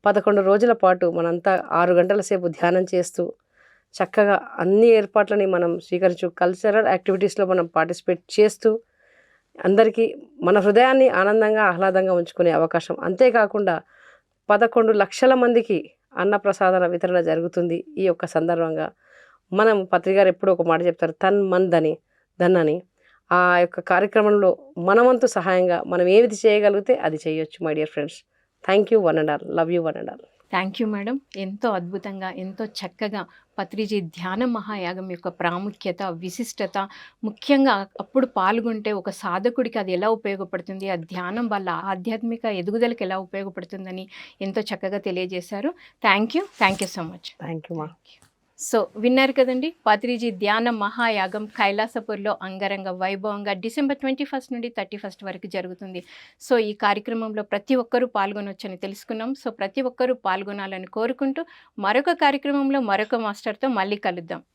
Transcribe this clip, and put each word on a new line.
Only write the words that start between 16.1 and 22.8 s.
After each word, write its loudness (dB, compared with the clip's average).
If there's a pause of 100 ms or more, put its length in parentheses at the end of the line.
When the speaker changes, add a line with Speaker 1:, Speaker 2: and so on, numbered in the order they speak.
Speaker 1:
అన్నప్రసాదన 2
వితరణ 0
జరుగుతుంది. -2 (120)
ఈ -2
యొక్క -2
సందర్భంగా -2 (600)
మనం, 2
పత్రి 0
గారు 6
ఎప్పుడూ 2
ఒక 2
మాట 2
చెప్తారు, 0
"తన్ 2
మన్ 2
ధని, 2 (420)
ధన్" 4
అని. 2 (500)